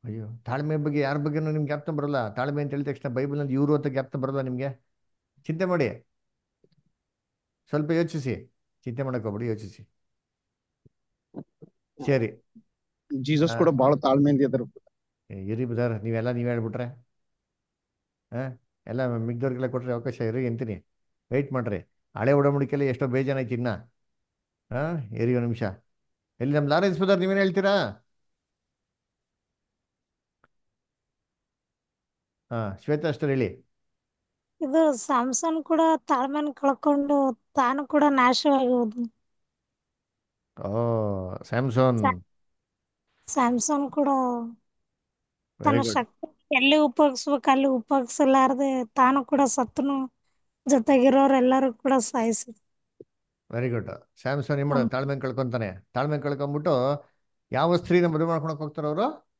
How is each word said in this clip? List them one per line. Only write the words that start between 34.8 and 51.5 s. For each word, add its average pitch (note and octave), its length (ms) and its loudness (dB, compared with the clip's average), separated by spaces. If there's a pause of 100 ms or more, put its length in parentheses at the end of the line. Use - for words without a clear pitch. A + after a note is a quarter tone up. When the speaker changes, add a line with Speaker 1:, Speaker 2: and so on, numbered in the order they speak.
Speaker 3:
ಸ್ಯಾಮ್ಸನ್ C4+ 680 -2
ಕೂಡ D#4+ 160 0 (160)
ತಾಳ್ಮೆನ C#4+ 600 -2
ಕಳ್ಕೊಂಡು C#4 800 2 (200)
ತಾನು C4+ 320 0
ಕೂಡ D4 240 4
ನಾಶವಾಗಿ C4 560 4
ಹೋದ. A#3+ 260 2 (1700)
Speaker 1:
ಓ, G#2 840 -2
ಸ್ಯಾಮ್ಸನ್. B2+ 560 2
Speaker 3:
ಸ್ಯಾ-, F#2+ 260 0 (1040)
ಸ್ಯಾಮ್ಸನ್ C4 640 0
ಕೂಡ C#4+ 180 2
Speaker 1:
Very - 1600 -6
Speaker 3:
ತನ್ನ C#4 160 4
Speaker 1:
good. A3+ 140 -2
Speaker 3:
ಶಕ್ತಿ - 600 -4
ಎಲ್ಲಿ C#4 200 6
ಉಪಯೋಗಿಸ್ಬೇಕು C#4+ 720 2
ಅಲ್ಲಿ C4+ 160 4
ಉಪಯೋಗಿಸಲಾರ್ದೆ C4 1160 2
ತಾನು C4 400 4
ಕೂಡ C#4+ 220 2
ಸತ್ನು, C4 680 -2 (560)
ಜೊತೆಗಿರೋರೆಲ್ಲರೂ C4 1040 4